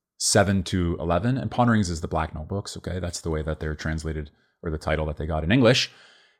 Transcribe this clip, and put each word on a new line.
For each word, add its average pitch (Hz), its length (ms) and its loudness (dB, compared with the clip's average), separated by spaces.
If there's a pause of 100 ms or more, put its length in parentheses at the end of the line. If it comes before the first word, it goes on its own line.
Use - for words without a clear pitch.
(180)
seven 98 460 4
to 87 360 0
eleven. 87 380 0
And 113 120 -4
Ponderings 113 380 2
is 80 140 -4
the - 60 -6
Black 80 260 -2
Notebooks, 87 420 -8
okay? 87 220 -6
That's 87 240 -6
the 85 80 -4
way 78 100 0
that 78 200 -4
they're 78 140 -4
translated, 78 560 -4 (320)
or 87 80 -6
the 78 60 -2
title 78 300 -2
that 78 100 -4
they 78 80 -6
got 78 200 -2
in 80 60 0
English. 123 400 6 (500)